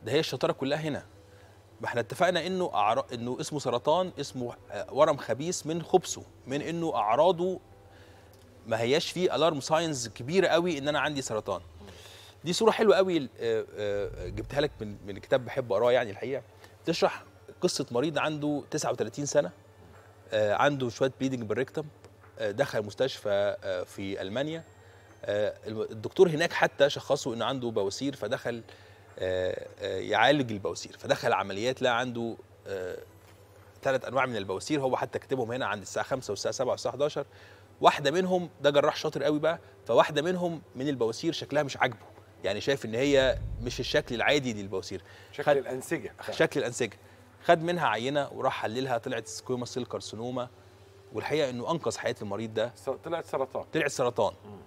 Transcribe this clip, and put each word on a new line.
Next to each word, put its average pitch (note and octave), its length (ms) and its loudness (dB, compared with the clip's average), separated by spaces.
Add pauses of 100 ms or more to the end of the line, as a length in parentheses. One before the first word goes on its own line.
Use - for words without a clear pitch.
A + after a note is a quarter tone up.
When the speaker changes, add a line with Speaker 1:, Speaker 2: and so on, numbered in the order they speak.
Speaker 1:
ده A2 80 -6
هي D3 80 4
الشطارة D#3+ 320 0
كلها C#3+ 260 -2
هنا. D3+ 260 -4 (760)
ما A2 60 -6
احنا A#2+ 140 -2
اتفقنا E3+ 460 0
إنه F#3 280 -2
أعرا-، A2 400 2
إنه A#2+ 260 -6
اسمه D3+ 180 -6
سرطان، D3+ 600 0
اسمه، B2 320 -8 (180)
آه، - 240 -10
ورم D3 220 6
خبيث C3+ 500 -4
من E3 160 -4
خبثه، - 400 2 (240)
من C3+ 160 -2
إنه E3 320 -2
أعراضه D#3+ 680 4 (1040)
ما A2 140 0
هياش C3 300 2
فيه F3+ 260 0
alarm D3+ 240 4
signs D#3 480 0
كبيره D#3 380 0
قوي E3 320 2
ان C#3 100 -2
انا D3 120 0
عندي C#3 220 -2
سرطان. G#2 380 -2 (840)
دي D#3 80 -2
صوره A3 180 6
حلوه G3 260 6
قوي، F#3 220 4 (220)
آه، A2+ 240 0 (120)
آه، G2+ 520 -4
جبتها A2 320 -4
لك D3 100 2 (100)
من، G#2 160 -10 (100)
من G2+ 120 -10
كتاب B2+ 260 0
بحب A#2+ 280 -4
اقراه A#2+ 200 4
يعني B2 180 2
الحقيقه، B2 320 -6 (420)
بتشرح - 400 0 (360)
قصه F3 300 0
مريض C#3 280 0
عنده D3 520 -2
تسعة D3 220 -2
وتلاتين A#2+ 340 0
سنه، D3+ 240 4 (840)
آه، G#2+ 220 4
عنده C3+ 340 4
شويه C3 320 2
بليدنج C3 220 0
بالريكتم، A#2+ 420 -2 (540)
آه، A2 120 0
دخل A#2+ 360 0
مستشفى، G#2 800 0
آه، F#2 180 -2
في G2 400 -6
المانيا، C#3+ 420 -4 (600)
آه، G#2 300 0 (120)
الم-، A2 160 -6
الدكتور A2+ 460 4
هناك E3 240 2
حتى D3 380 4
شخصه C3+ 440 -2
انه A#2 100 -2
عنده A#2+ 260 -2
بواسير، A2+ 460 -2
فدخل، A#2+ 460 -6 (560)
آه، F#2 480 -2 (140)
آه، G2 180 -4
يعالج A2 540 4
البواسير، F#2+ 460 -6
فدخل B2+ 340 0
عمليات G2 500 -2
لقى B2 160 2
عنده، A#2 380 -4 (300)
آه، F#2 320 -6 (840)
ثلاث C3 220 2
انواع C3 220 0
من B2 100 -2
البواسير، G2 440 -2
هو C3 160 0
حتى - 220 -4
كاتبهم B2 340 -4
هنا B2+ 140 -4
عند G2+ 160 -4
الساعه G#2+ 240 -6
خمسة C3 240 -4
والساعه G#2 240 -4
سبعة B2+ 160 -2
والساعه A#2+ 240 -2
حداشر. C#3+ 320 -2 (540)
واحده D3 300 4
منهم F3+ 400 0 (100)
ده C#3 100 6
جراح C#3+ 260 4
شاطر D#3 260 -4
قوي D3+ 160 2
بقى، D#3 200 0 (280)
فواحده C#3+ 360 4
منهم F3 400 -2 (140)
من C3 120 -2
البواسير B2 440 0
شكلها - 300 0
مش C3+ 140 -4
عاجبه، B2 300 -2 (380)
يعني G2+ 160 0
شايف G#2+ 240 0
ان A2 100 -6
هي C3 440 4 (240)
مش A#2+ 180 -4
الشكل C#3 340 0
العادي B2 380 2
للبواسير. G2 500 -6 (300)
Speaker 2:
شكل D3 120 -10
Speaker 1:
خد D3 120 6
Speaker 2:
الأنسجة. C3 560 -4 (180)
Speaker 1:
شكل D#3 300 2
الأنسجة. A#2 360 -2 (480)
خد E3+ 180 6
منها E3+ 260 0
عينة B2+ 440 0
وراح B2 300 -2
حللها، A#2+ 360 -2
طلعت A#2 280 -6
سكويموس - 480 -6
سيل B2 120 -4
كارسينوما، A#2+ 600 -8 (640)
والحقيقة C3+ 380 0
إنه B2 200 -6
أنقذ C#3+ 280 -2
حياة A#2 240 -2
المريض G#2+ 320 -6
ده. A2+ 220 0
Speaker 2:
س-، - 140 -6 (140)
طلعت E3 220 -6
سرطان. - 460 -4
Speaker 1:
طلعت D3 180 0
سرطان. A#2+ 420 0 (120)
Speaker 2:
مم. G#2 120 -14 (100)